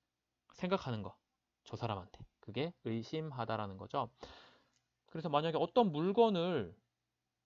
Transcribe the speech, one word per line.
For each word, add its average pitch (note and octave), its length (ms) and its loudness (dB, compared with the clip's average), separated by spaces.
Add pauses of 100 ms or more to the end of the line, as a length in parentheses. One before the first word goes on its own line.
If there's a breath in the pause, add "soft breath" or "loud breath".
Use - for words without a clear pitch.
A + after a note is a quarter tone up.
(540)
생각하는 D#3+ 480 -2
거. - 140 -10 (480)
저 - 120 -10
사람한테. G2+ 480 -6 (160)
그게 C3 320 -6 (120)
의심하다라는 A2+ 920 -6
거죠. A#2 320 -6 (960 loud breath)
그래서 E3 220 -8
만약에 D3+ 300 2
어떤 F3+ 340 6
물건을 F3 800 4 (720)